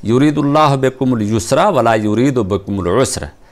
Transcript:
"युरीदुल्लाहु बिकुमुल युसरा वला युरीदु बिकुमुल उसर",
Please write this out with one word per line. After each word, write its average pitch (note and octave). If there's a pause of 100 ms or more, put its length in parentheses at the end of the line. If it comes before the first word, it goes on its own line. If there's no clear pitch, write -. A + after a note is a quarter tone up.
"युरीदुल्लाहु C#3+
बिकुमुल B2+
युसरा A2+
वला A#2+
युरीदु A2+
बिकुमुल F#2+
उसर", A2 (240)